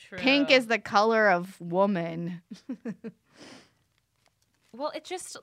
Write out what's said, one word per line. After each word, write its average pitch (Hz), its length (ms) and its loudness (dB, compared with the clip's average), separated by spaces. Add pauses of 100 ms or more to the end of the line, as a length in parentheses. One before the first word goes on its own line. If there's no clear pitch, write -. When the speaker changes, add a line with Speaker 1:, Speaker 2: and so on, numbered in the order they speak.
Speaker 1:
true. - 80 -16
Speaker 2:
Pink 277 340 2
is 262 180 6
the 226 100 0
color 214 500 4
of 185 320 0
woman. 170 800 -2 (260)
<laughs> 233 460 -12 (1600)
Speaker 1:
Well, 269 220 -8
it 311 100 -12
just, - 380 -12